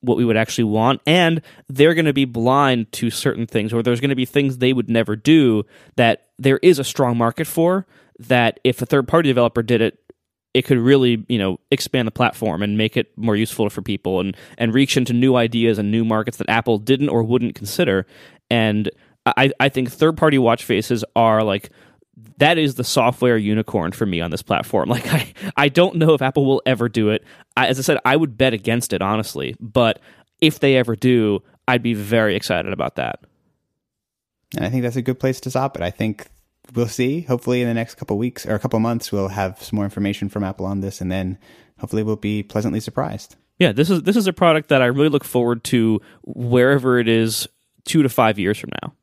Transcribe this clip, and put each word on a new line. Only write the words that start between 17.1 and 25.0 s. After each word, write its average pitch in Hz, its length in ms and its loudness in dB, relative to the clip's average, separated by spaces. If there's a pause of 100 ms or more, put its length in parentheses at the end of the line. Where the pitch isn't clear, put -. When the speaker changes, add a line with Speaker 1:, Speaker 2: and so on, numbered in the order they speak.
Speaker 1:
wouldn't 117 320 -2
consider. 101 500 -2 (440)
And 107 400 0 (360)
I, 135 340 2
I 135 80 2
think 127 240 -4
third-party 156 460 2
watch 120 260 2
faces 110 400 -2 (100)
are, 110 300 4
like, 101 280 -4 (680)
that 160 200 4
is 143 180 0
the 127 100 -4
software 123 520 2
unicorn 104 540 -2
for 110 140 -4
me 87 160 -4
on 85 100 -4
this 80 100 -6
platform. 85 480 -2
<laughs> 120 60 0
Like, - 180 -4